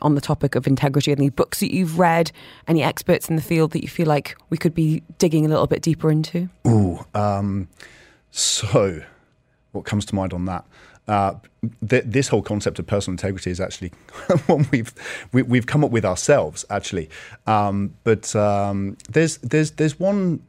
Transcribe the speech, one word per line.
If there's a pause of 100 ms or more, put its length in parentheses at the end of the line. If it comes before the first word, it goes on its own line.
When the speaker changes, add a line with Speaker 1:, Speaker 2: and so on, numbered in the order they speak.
Speaker 1:
on
the
topic
of
integrity,
any
books
that
you've
read, (340)
any
experts
in
the
field
that
you
feel
like (140)
we
could
be (180)
digging
a
little
bit
deeper
into? (180)
Speaker 2:
Ooh,
um, (640)
so (720)
what
comes
to
mind
on
that? (420)
Uh, (540)
th-,
this
whole
concept
of
personal
integrity
is
actually (260)
<laughs>
one
we've, (400)
we,
we've
come
up
with
ourselves,
actually. (380)
Um,
but,
um, (120)
there's,
there's,
there's
one (100)